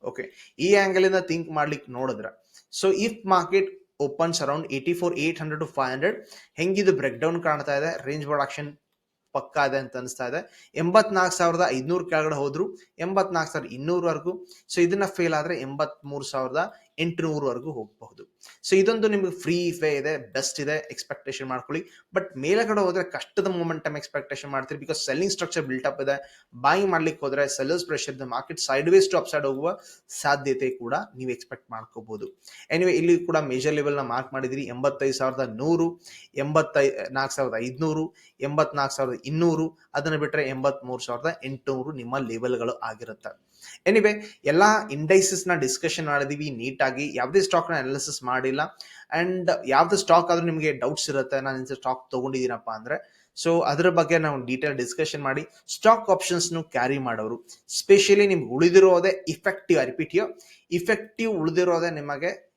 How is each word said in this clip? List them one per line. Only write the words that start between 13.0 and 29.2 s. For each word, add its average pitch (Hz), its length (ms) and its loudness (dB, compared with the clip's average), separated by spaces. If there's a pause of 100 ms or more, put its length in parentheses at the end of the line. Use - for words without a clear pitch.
ಸಾವಿರದ 127 200 -6
ಇನ್ನೂರವರೆಗೂ. 165 600 -2 (360)
So - 120 0
ಇದನ್ನ 185 240 4
ಫೇಲ್ 175 300 0
ಆದ್ರೆ 151 260 -2
ಎಂಬತ್ಮೂರು 139 640 -6
ಸಾವಿರದ 131 380 -2 (360)
ಎಂಟುನೂರವರೆಗೂ 156 760 -2
ಹೋಗಬಹುದು. - 500 -14 (460)
So - 80 2
ಇದೊಂದು 220 320 4
ನಿಮ್ಗೆ 202 220 0 (120)
ಫ್ರೀ 170 140 0 (260)
ವೇ 156 140 2
ಇದೆ, 139 360 -4
ಬೆಸ್ಟ್ 135 280 -4
ಇದೆ, 147 160 -2 (140)
ಎಕ್ಸ್‌ಪೆಕ್ಟೇಷನ್ - 580 -10
ಮಾಡ್ಕೊಳ್ಳಿ. 131 340 -6 (320)
But 190 120 -2 (120)
ಮೇಲ್ಗಡೆ 208 420 2
ಹೋದ್ರೆ 185 240 2
ಕಷ್ಟದ 185 420 -4
ಮೊಮೆಂಟಮ್ 165 500 -2
ಎಕ್ಸ್‌ಪೆಕ್ಟೇಷನ್ 143 540 -8
ಮಾಡ್ತೀರಿ, 135 300 -4
because - 260 -6
ಸೆಲ್ಲಿಂಗ್ 165 260 0
ಸ್ಟ್ರಕ್ಚರ್ 165 340 -4
ಬಿಲ್ಟ್ 131 200 -4
ಅಪ್ 139 140 -4
ಇದೆ. 139 160 0 (380)
ಬೈ 147 300 4
ಮಾಡ್ಲಿಕ್ಕೆ 160 420 0
ಹೋದ್ರೆ 139 220 0
ಸೆಲ್ಲರ್ಸ್ 151 380 -2
ಪ್ರೆಷರ್ 147 280 -6
ಇದೆ, 131 100 -12
ಮಾರ್ಕೆಟ್ 127 360 -8
ಸೈಡ್ 143 300 0
ವೇಸ್ 190 200 8
ಟು 180 80 2
ಅಪ್‌ಸೈಡ್ 147 280 -2